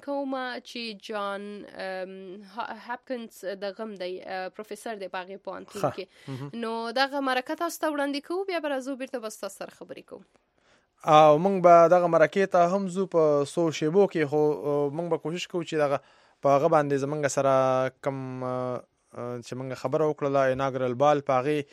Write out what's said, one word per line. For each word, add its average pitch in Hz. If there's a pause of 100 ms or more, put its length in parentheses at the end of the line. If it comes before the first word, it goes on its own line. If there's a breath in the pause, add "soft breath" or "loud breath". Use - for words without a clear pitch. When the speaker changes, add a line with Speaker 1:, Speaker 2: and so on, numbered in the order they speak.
Speaker 1:
کومه 262
چې 226
جان، 202
ام، 190 (140)
ها-، 233 (100)
هاپکینز 240
د 196 (120)
غم 220
دی، 185
آه، 185
پروفیسر 214
دی 196
په 185
هغې 196
پوهنتون 190
Speaker 2:
ښه. 127
Speaker 1:
کې. 185 (220 loud breath)
Speaker 2:
مهم. 139
Speaker 1:
نو 226
دغه 269
مرکه 262
تاسو 330
ته 311
وړاندې 285
کوو، 370
بیا 370
به 302
راځو، 269
بیرته 262
به 220
ستاسو -
سره 170
خبرې -
کوو. - (840)
Speaker 2:
او 151
موږ 190
به 170
دغه 175
مرکې 165
ته 185 (140)
هم 196
ځو 185
په 151
څو 170
شیبو 170
کې، 170
خو، 147 (120)
آه، 143
موږ 165
به 165
کوشش 170
کوو 170
چې 160
دغه، 139 (420 soft breath)
په 139
هغه 139
باندې 147
زموږ 147
سره 135 (500)
کوم، 131
آه، 127 (300)
آه، 120
چې 120
موږ 131
خبره 147
وکړله، 139 (120)
اناګرل 131
بال، 143
په 139
هغې 147